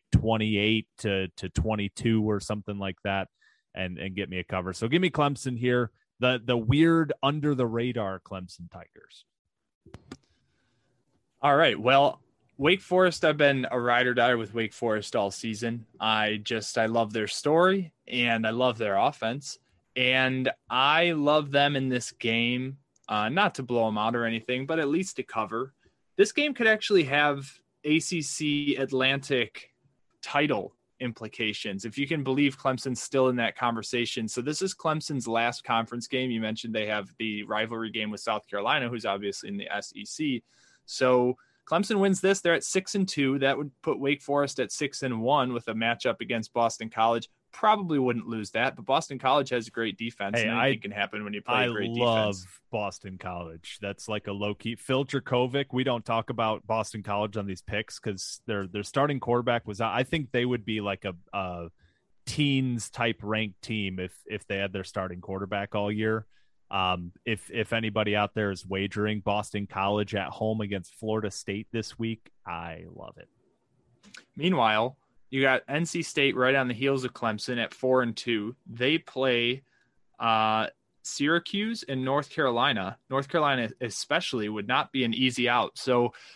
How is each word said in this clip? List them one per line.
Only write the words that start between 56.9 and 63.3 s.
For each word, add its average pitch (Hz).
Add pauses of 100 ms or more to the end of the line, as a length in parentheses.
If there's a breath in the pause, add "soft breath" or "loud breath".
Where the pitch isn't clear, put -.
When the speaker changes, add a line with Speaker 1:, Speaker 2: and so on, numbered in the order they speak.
Speaker 1:
College 104
on 101
these 92
picks -
'cause -
their, 101
their 101
starting 139
quarterback 120
was 104
out. 110
I 123
think 143
they 123
would 123
be 107
like 101
a, 95 (180)
a 87 (560)
teens 131
type 117
ranked 107